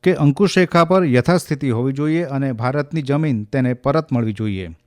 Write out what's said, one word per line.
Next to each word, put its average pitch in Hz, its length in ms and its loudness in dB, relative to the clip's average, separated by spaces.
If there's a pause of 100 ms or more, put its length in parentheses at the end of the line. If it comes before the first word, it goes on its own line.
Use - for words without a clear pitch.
કે 180 100 4
અંકુશ 147 440 2
રેખા 175 280 4
પર 185 200 2
યથાસ્થિતિ 139 640 0
હોવી 123 240 -2
જોઈએ 156 300 -2
અને 139 280 -4
ભારતની 143 500 -4
જમીન 139 420 -2
તેને 127 300 -2
પરત 147 400 -2
મળવી 113 200 0
જોઈએ. 98 360 -6 (160)